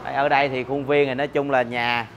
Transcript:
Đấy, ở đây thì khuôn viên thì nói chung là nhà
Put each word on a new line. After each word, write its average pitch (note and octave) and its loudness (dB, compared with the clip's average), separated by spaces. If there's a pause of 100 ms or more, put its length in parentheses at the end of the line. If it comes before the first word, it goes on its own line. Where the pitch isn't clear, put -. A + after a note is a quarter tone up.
Đấy, C3 -8
ở C#3 2
đây C#3+ 2
thì C3 -4
khuôn C3+ -4
viên C#3+ 4
thì C3 -2
nói C#3 -4
chung C#3+ -2
là B2+ 4
nhà A#2+ -2